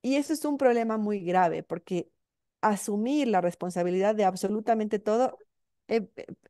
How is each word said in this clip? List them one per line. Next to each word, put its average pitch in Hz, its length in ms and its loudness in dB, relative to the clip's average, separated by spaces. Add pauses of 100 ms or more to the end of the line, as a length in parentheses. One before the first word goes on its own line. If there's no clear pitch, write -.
y 262 140 0
eso 294 160 -2
es 294 120 -2
un 294 140 -2
problema 233 400 2
muy 208 220 -2
grave, 175 420 2
porque - 480 -6 (500)
asumir 220 680 0
la 196 120 4
responsabilidad 180 760 0
de 214 80 2
absolutamente 214 760 0
todo, 226 400 0 (480)
eh, 214 300 -2
eh, - 100 -14 (240)